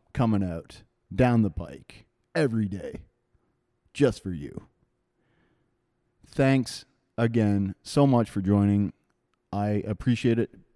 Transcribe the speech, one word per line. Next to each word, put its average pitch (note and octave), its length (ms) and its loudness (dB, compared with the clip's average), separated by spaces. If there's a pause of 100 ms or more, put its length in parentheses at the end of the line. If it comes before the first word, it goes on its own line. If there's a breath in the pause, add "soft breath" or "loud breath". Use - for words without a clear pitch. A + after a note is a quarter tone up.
(120)
coming A2 300 0
out E2+ 400 -10 (320)
down A#2+ 280 4
the G2+ 80 0
pike - 560 -14 (280)
every A2+ 320 0
day F#2 360 -10 (920)
just C3+ 300 2
for F#2+ 100 -8
you. - 360 -12 (1600)
Thanks C3+ 580 0 (320)
again G#2 680 0
so C#3+ 220 2
much A#2+ 220 2
for G#2 120 -6
joining. G2+ 520 2 (600)
I G#2 340 -2
appreciate A2+ 540 0
it - 100 -2 (260)